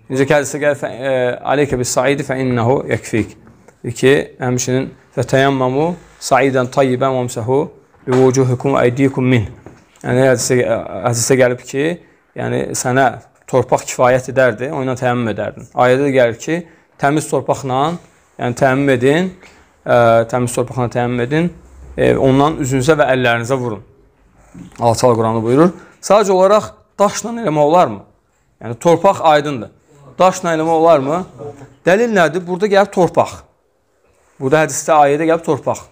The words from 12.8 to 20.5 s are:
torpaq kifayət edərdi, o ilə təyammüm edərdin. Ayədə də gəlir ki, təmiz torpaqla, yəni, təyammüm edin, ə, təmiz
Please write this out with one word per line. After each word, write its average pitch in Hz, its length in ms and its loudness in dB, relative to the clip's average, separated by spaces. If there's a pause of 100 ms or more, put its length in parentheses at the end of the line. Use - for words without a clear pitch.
torpaq 131 420 0
kifayət 127 440 0
edərdi, 123 400 0
o 143 100 -6
ilə 131 160 -4
təyammüm 120 340 -2
edərdin. 107 400 -10
Ayədə 127 320 2
də 139 80 0
gəlir 120 260 2
ki, 160 180 -6 (420)
təmiz 151 320 0
torpaqla, 131 640 -4 (440)
yəni, 123 160 -4
təyammüm 139 360 2
edin, 143 400 2 (560)
ə, 117 420 4
təmiz 123 240 -2